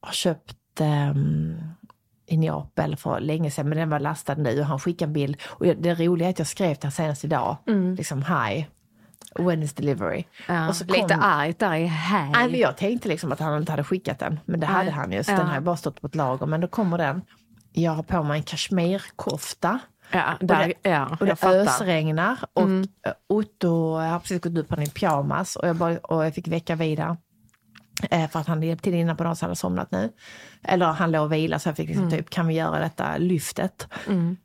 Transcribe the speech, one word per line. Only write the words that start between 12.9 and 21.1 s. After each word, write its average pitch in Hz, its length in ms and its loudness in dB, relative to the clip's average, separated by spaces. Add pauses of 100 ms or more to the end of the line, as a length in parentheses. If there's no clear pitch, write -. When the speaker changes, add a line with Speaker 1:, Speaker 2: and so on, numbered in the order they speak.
Speaker 1:
liksom 165 240 -2
att 143 80 -4
han 151 200 0
inte 165 120 -2
hade 143 120 -2
skickat 185 340 -4
den, 156 260 -4
men 170 160 -2
det - 60 0
Speaker 2:
Nej. 190 100 2
Speaker 1:
hade 180 140 2
han 151 220 -4
ju, - 120 -2
så 202 80 0
Speaker 2:
Ja. 196 40 4
Speaker 1:
den 180 100 2
har 147 80 0
ju 135 60 -2
bara 170 160 0
stått - 240 -6
på - 60 -10
ett 139 80 -8
lager, 135 320 0
men 156 140 0
då 175 80 -2
kommer 175 300 0
den. 165 240 0 (500)
Jag 165 200 2
har 156 100 -2
på 170 200 0
mig 147 160 0
en 151 60 -4
kashmirkofta. 180 1300 -2 (320)
Speaker 2:
Ja, 170 300 0
Speaker 1:
Och 190 60 -2
Speaker 2:
där, 165 200 4 (160)
Speaker 1:
det, 196 80 2
Speaker 2:
ja, 143 200 2